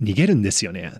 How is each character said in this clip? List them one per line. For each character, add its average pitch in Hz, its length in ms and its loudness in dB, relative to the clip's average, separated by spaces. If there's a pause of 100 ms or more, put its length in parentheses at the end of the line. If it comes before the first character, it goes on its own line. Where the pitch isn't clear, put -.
逃 104 100 0
げ 143 140 2
る 208 80 4
ん 110 80 2
で 95 80 0
す - 160 -4
よ 85 60 -10
ね。 87 280 -10